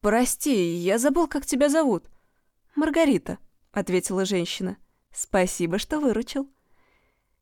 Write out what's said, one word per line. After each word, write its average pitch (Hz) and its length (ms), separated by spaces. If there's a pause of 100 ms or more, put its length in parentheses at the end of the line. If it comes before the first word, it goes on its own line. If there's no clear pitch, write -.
«Прости, 208 720
я 175 240
забыл, 294 300
как 277 180
тебя 285 240
зовут». 277 400 (680)
«Маргарита», 302 640 (340)
ответила 190 540
женщина. 190 520 (360)
«Спасибо, 180 640
что 302 220
выручил». 269 500 (920)